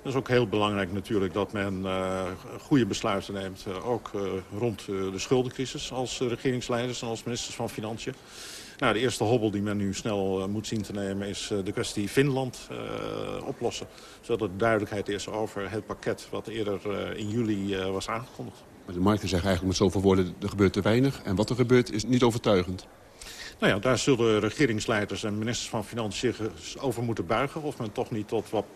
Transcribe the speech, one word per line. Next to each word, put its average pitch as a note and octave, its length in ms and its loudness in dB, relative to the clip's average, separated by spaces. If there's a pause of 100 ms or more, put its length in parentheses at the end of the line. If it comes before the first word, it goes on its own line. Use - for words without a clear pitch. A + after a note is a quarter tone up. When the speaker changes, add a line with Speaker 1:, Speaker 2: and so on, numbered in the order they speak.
Speaker 1:
Dat B2+ 100 -2
is C3+ 60 4
ook A#2+ 80 -4
heel B2 200 6
belangrijk G2+ 440 2
natuurlijk G2 420 0
dat G2+ 200 0
men, G2 320 -2
eh, F#2+ 380 0 (380)
goede C3 240 4
besluiten G2+ 480 -2
neemt, F#2+ 340 -6
eh, F#2 220 -6
ook, A#2 260 -2
eh, G2+ 60 -2 (380)
rond, A2+ 220 -2
eh, - 40 -14 (260)
de F#2+ 80 -4
schuldencrisis B2+ 720 -2
als, B2 280 -4
eh, C3 80 0
regeringsleiders B2 760 -2
en B2 60 -6
als A2+ 160 -6
ministers - 320 -6
van A#2 140 -4
Financiën. A2+ 440 -6 (640)
Nou, A#2+ 160 4
de G#2 60 2
eerste A#2+ 240 2
hobbel A2 280 4
die G2+ 100 0
men G#2 160 0
nu G2 160 0
snel, G2 480 0
eh, F#2+ 60 -2
moet G#2+ 200 -4
zien A2 140 -2
te G2 120 -6
nemen G2+ 340 -2
is, - 240 -6
eh, G#2 120 0
de G2 80 -4
kwestie G#2 380 -2
Finland, C3+ 600 0
eh, G#2+ 760 -6
oplossen. - 400 -4 (340)
Zodat A2 280 0
er F#2 80 -8
duidelijkheid G#2+ 520 2
is G2+ 200 -4
over G2+ 420 -4
het G#2+ 140 -6
pakket - 460 -4
wat G2+ 160 -6
eerder, G#2 320 -2 (120)
eh, F#2+ 280 -4
in G#2 100 -4
juli, G#2 460 0
eh, F#2+ 140 -2
was F#2+ 200 -2
aangekondigd. - 540 -8 (220)
Speaker 2:
Maar F2+ 100 -8
de F2+ 60 0
markten G2+ 280 4
zeggen F#2 180 2
eigenlijk F#2 320 2
met G2 100 8
zoveel G2 180 4
woorden, F#2+ 340 6
er G2+ 80 -2
gebeurt G2 240 4
te G2+ 80 0
weinig. B2 420 4
En G2 120 0
wat G#2+ 140 2
er A#2+ 60 0
gebeurt A#2+ 360 6
is G#2+ 120 -2
niet B2 200 4
overtuigend. G2 640 2 (720)
Speaker 1:
Nou D#3+ 140 4
ja, G2 60 2
daar B2 180 2
zullen A2+ 420 6
regeringsleiders G#2+ 840 0
en G#2 140 -2
ministers A2+ 320 -4
van A2+ 160 -2
Financiën A2+ 480 -2
zich - 60 -8
eens - 400 -6
over A#2+ 240 -2
moeten A2 220 -2
buigen. B2 360 0
Of D3 160 -6
men A2 140 -6
toch A#2 200 -4
niet G#2+ 160 -4
tot A2 220 -2
wat G#2 160 0 (100)